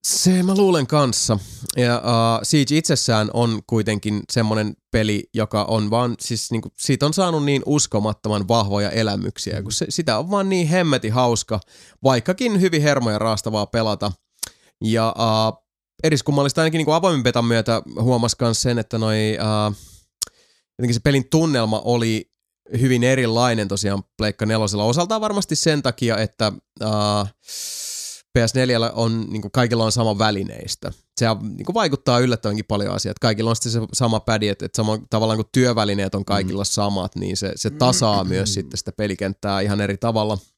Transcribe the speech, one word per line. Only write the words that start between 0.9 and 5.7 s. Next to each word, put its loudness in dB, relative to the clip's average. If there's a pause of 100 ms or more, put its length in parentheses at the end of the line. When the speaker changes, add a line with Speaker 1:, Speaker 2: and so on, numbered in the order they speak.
Speaker 1:
Ja, 2
äh, 0
Siege 2
itsessään 0
on 0
kuitenkin -2 (120)
semmonen 0 (160)
peli, 0
joka -2
on 0